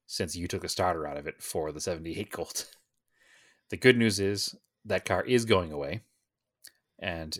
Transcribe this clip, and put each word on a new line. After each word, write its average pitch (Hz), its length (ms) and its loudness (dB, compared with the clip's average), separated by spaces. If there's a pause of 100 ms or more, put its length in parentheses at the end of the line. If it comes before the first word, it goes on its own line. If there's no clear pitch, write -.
since - 300 -4
you 127 100 -4
took 92 160 -4
the 85 60 -6
starter 85 360 0
out 73 120 -6
of 73 100 -10
it - 160 -10
for 78 300 -4
the 76 80 -10
seventy-eight 82 500 -4
Colt. - 460 -8 (920)
The - 60 -4
good 127 220 8
news 104 220 4
is 101 340 -2 (300)
that 98 200 0
car 92 200 0
is 120 200 4
going 92 280 4
away, 73 300 -6 (1000)
and 82 400 -6